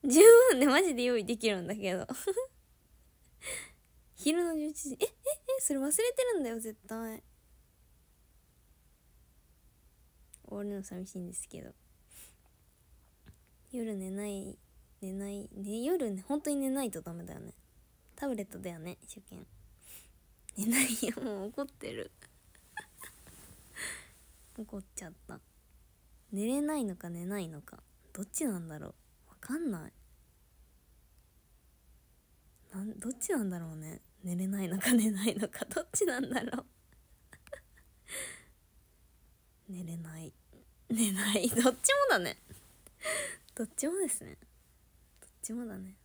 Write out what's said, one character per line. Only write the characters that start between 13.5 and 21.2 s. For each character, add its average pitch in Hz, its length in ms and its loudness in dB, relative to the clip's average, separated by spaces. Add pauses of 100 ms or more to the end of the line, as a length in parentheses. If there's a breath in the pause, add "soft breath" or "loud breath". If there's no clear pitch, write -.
夜 226 260 -4
寝 190 140 -8
な 202 160 -6
い、 196 320 -8 (420)
寝 190 120 -6
な 202 180 -6
い、 202 200 -8
ね、 202 300 -6
夜 285 300 0
ね、 190 160 -6
本 294 140 -2
当 294 100 -2
に 285 60 0
寝 269 120 0
な 269 140 0
い 220 80 -4
と 160 100 -10
ダ 175 100 -10
メ 170 120 -10
だ 175 100 -12
よ - 60 -12
ね。 - 160 -16 (600)
タ 285 120 -6
ブ 254 80 -2
レ 208 80 -6
ッ - 20 -6
ト 185 140 -16
だ 190 100 -8
よ 170 80 -10
ね、 170 240 -12
初 - 180 -18 (120)
見。 180 160 -16 (1080 loud breath)
寝 202 120 -2
な 240 120 2
い 262 100 2 (120)
よ、 - 180 -2
も 208 280 -6